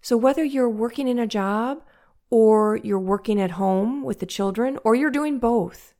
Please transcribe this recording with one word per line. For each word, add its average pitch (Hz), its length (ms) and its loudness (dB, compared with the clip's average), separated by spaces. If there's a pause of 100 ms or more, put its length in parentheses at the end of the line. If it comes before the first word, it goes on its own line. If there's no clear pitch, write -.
So - 160 0
whether 269 260 2
you're 269 260 0
working 233 380 -4
in 247 120 0
a 233 80 -2
job 214 560 -4 (460)
or 214 480 4
you're 208 220 -4
working 196 400 -2
at 185 120 0
home 190 520 0
with 254 160 -6
the - 60 -8
children 202 580 -4
or 220 120 4
you're 285 160 0
doing 285 280 -2
both 233 600 -2